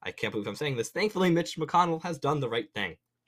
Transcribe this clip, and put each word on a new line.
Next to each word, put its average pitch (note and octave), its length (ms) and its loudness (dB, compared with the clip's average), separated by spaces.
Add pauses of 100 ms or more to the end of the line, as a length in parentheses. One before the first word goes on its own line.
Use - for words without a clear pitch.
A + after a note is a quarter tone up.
I G#2+ 80 -6
can't G#2+ 220 -4
believe G#2+ 140 -2
I'm G#2 100 -6
saying C#3+ 200 -2
this, A2+ 120 -2
thankfully F#3 420 2
Mitch E3+ 260 2
McConnell E3 460 2
has E3+ 160 -4
done D3 220 2
the C3 80 -2
right A2+ 240 -2
thing. F#2+ 240 -4 (320)